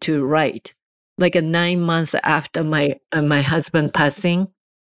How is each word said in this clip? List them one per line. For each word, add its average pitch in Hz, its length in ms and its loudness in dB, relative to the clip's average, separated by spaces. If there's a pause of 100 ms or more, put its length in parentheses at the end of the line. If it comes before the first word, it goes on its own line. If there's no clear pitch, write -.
to 151 240 0
write, 143 500 -2 (440)
like, 180 180 2
a 170 60 4
nine 170 400 0
months 165 320 0 (100)
after 156 400 -2
my, 147 300 0 (180)
uh, 156 100 0
my 147 200 2
husband 151 520 -2
passing. 175 540 0 (340)